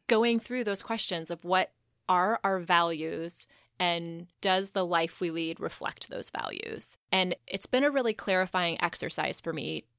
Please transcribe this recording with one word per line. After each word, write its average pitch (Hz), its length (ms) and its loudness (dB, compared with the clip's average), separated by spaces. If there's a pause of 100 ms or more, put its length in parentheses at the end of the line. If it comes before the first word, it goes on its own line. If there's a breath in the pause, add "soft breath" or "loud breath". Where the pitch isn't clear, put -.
Going 233 320 4
through 247 240 -4
those 202 200 -2
questions 185 480 -4
of 165 120 -8
what 180 280 2 (360)
are 185 360 4
our 190 160 2
values 170 880 0 (320 soft breath)
and 170 480 -2 (120)
does 196 320 2
the 190 140 2
life 170 340 2
we 175 120 0
lead 165 280 -4
reflect - 500 -6
those - 200 -6
values? - 680 -6 (160)
And 185 240 2 (120)
it's - 180 -6
been 262 180 2
a 285 80 4
really 247 220 0
clarifying 185 680 0
exercise - 600 -2
for 165 100 -6
me 156 340 -6 (140)